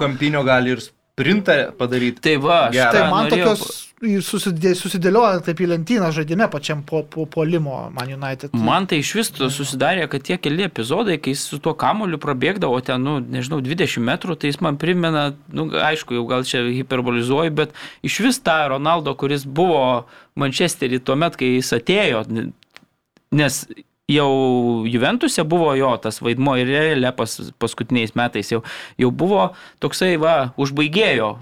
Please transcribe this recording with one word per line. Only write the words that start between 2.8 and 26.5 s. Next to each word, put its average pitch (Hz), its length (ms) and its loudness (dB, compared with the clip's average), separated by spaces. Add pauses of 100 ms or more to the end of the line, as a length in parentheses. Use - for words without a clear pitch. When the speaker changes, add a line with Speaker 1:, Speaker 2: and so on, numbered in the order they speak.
Speaker 3:
Tai - 160 4
man - 220 2
Speaker 2:
norėjau 196 240 4
Speaker 3:
tokios - 280 -8 (240)
į 202 140 2
susidė-, 180 540 0
susidėlioja 190 680 2
taip 170 180 -2
į 180 80 2
lentyną 170 440 0
žaidime 165 360 0
pačiam 147 340 -6
po, 156 200 -4
po, 156 240 -6
puolimo 151 640 -2
Man 127 220 -8
United. 135 420 -8
Speaker 2:
Man 127 320 2
tai 170 120 0
iš 139 160 -2
vis 220 160 -2
to - 140 -4
Speaker 3:
Nežinau. 131 100 0
Speaker 2:
susidarė, 143 540 0
kad 139 140 -4
tie 180 140 -2
keli 165 280 -2
epizodai, 165 540 -2
kai 131 140 -4
jis 135 120 -4
su 147 140 -8
tuo 151 160 -2
kamuoliu 170 440 0
prabėgdavo 147 640 -2
ten, 127 200 -2
nu, 143 180 -2
nežinau, 127 400 -4
dvidešimt 135 440 -2
metrų, 160 320 -2
tai 147 140 -2
jis 143 100 -6
man 151 160 0
primena, 160 540 0 (160)
nu, 151 240 -6
aišku, 151 440 -2
jau 120 120 -2
gal 127 180 0
čia 127 200 -2
hiperbolizuoju, 123 880 0
bet 147 200 -2 (280)
iš - 200 -4
vis 247 200 2
tą 160 280 2
Ronaldo, 147 460 0
kuris 139 300 -2
buvo 135 600 2 (280)
Manchestery 139 680 -2
tuomet, 143 380 0
kai 127 200 2
jis 127 160 0
atėjo, 131 540 0
n-, 113 260 -6 (800)
nes 143 320 2 (380)
jau 127 840 2
Juventuse 147 600 0
buvo 160 280 2
jo 135 220 2
tas 110 260 -6
vaidmuo 127 380 0